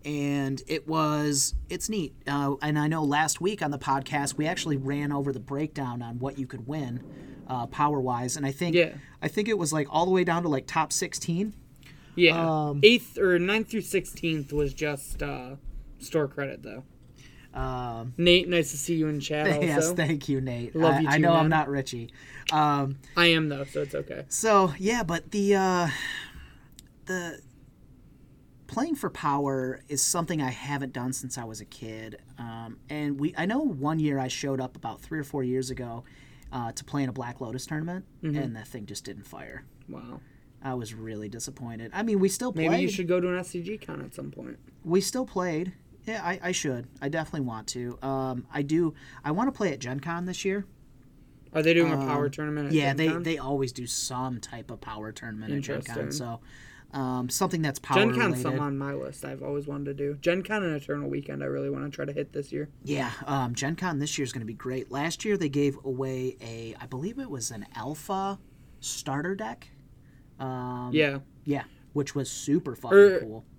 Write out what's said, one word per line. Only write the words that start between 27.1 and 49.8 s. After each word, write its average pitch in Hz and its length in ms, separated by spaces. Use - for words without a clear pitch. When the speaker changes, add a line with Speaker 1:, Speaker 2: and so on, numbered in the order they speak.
Speaker 1:
playing 294 280
for 175 140
power 139 760
is 139 140
something 165 400
I 131 80
haven't 135 440
done 127 200
since - 240
I 120 60
was 110 180
a 104 40
kid. 110 520
Um, 113 380
and 147 300
we, 156 180
I 156 80
know 226 140
one 160 400
year 147 200
I 131 80
showed 135 320
up 131 160
about - 260
three 156 180
or 147 40
four 139 200
years 127 260
ago, 120 340
uh, 120 200
to - 120
play 143 200
in 127 60
a 120 40
Black 120 280
Lotus 123 240
tournament, 170 400
Speaker 2:
Mm-hmm. 147 140
Speaker 1:
and 123 180
that 110 120
thing 107 180
just - 180
didn't 101 240
fire. - 380
Speaker 2:
Wow. - 320
Speaker 1:
I 131 120
was 113 180
really 110 340
disappointed. 117 640
I 196 100
mean, 214 160
we 190 100
still 240 240
Speaker 2:
Maybe 160 220
you 185 120
Speaker 1:
played. - 40
Speaker 2:
should 185 160
go 180 120
to 180 80
an 180 100
S 175 120
C 175 120
G 202 160
con 143 240
at 131 140
some 139 160
point. - 260
Speaker 1:
We 175 160
still 254 240
played. 180 480
Yeah, 220 180
I, 180 180
I 175 100
should. 127 360
I 139 80
definitely 156 380
want 110 220
to. 120 320
Um, 131 520
I 147 80
do. 156 320
I 147 60
wanna 233 200
play 202 220
at - 60
Gen 127 200